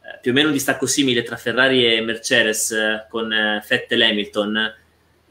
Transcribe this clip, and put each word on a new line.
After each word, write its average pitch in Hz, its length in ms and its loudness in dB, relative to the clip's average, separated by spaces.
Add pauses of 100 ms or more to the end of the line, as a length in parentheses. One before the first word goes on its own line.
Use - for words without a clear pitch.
eh, - 200 -18
più 123 100 0
o - 20 0
meno 147 140 4
un 151 60 2
distacco 135 320 -2
simile 127 380 2
tra 117 120 -8
Ferrari 123 600 2
e 110 60 0
Mercedes, 113 720 0
eh, 107 380 -2
con, 113 220 -6
eh, 107 360 0
Vettel 120 340 0
e 117 80 4
Hamilton, 107 640 -2 (580)